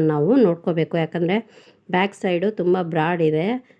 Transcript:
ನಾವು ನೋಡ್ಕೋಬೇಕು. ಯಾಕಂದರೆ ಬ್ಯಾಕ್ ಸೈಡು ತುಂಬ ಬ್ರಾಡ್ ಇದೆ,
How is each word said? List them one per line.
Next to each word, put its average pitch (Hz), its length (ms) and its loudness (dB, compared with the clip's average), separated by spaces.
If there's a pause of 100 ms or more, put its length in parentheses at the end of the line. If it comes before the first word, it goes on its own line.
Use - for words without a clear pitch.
ನಾವು 151 320 2
ನೋಡ್ಕೋಬೇಕು. 170 600 0
ಯಾಕಂದರೆ 165 380 -2 (540)
ಬ್ಯಾಕ್ 190 260 0
ಸೈಡು 180 360 -2
ತುಂಬ 180 300 0
ಬ್ರಾಡ್ 170 400 -2
ಇದೆ, 156 240 0 (340)